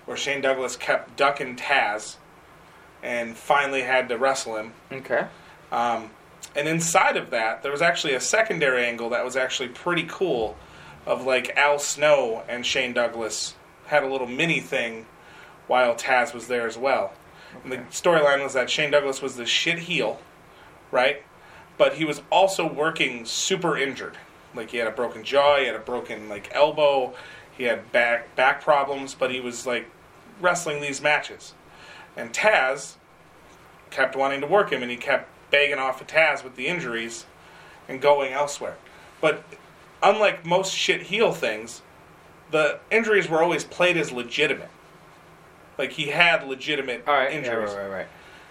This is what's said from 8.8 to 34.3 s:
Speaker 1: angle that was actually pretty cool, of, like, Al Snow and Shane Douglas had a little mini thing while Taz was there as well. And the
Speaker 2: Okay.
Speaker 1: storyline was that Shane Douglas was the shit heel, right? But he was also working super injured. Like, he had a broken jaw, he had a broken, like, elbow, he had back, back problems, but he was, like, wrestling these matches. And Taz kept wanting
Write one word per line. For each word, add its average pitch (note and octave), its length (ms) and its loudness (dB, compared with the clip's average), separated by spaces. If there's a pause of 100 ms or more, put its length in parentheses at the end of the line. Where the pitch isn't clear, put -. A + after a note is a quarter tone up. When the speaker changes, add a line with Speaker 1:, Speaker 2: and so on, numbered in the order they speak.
Speaker 1:
angle A#2 240 -4
that A#2+ 160 0
was B2 100 -6
actually C3 340 -2
pretty E3 340 -2
cool, B2+ 520 -2 (500)
of, B2 200 -2
like, B2+ 320 0
Al C#3+ 220 4
Snow C#3 680 2
and A#2+ 180 -6
Shane B2+ 280 -2
Douglas A#2 640 -2 (320)
had D3 160 4
a C3+ 40 -4
little C3 200 -2
mini C#3+ 340 0
thing A#2 440 -6 (640)
while B2+ 280 4
Taz B2 380 0
was A#2 140 -12
there A#2+ 180 -2
as A2 120 -6
well. A#2+ 340 0 (520)
And C3 100 -10
the B2+ 60 -6
Speaker 2:
Okay. B2 120 -14
Speaker 1:
storyline D3 500 4
was C3+ 120 -4
that B2 160 0
Shane D3+ 220 0
Douglas C#3 300 2
was C3 140 -6
the A#2+ 100 -8
shit E3 340 0
heel, D#3+ 420 -2 (680)
right? C#3 320 2 (540)
But C3+ 180 4
he D#3 100 -2
was D3+ 160 -4 (100)
also F#3 400 4
working C#3 540 -2
super E3 520 -2
injured. B2+ 400 -6 (380)
Like, A2 140 -10
he A#2+ 80 -6
had A#2 100 0
a G#2+ 40 -2
broken A2+ 320 -6
jaw, C#3 340 4
he C3+ 80 2
had A2+ 100 -2
a G#2+ 40 -6
broken, A2+ 500 -8
like, G2+ 240 -10
elbow, C#3+ 600 4 (380)
he B2+ 140 -6
had A2+ 260 -2
back, A#2+ 440 2
back C3+ 260 4
problems, C#3 520 0
but B2+ 180 -2
he B2+ 100 -4
was, A#2+ 240 -10
like, A#2+ 220 -4 (520)
wrestling E3+ 400 0
these C#3+ 220 -6
matches. D3 520 -2 (600)
And A#2 160 -8
Taz E3+ 600 2 (960)
kept C3+ 260 0
wanting C3+ 260 0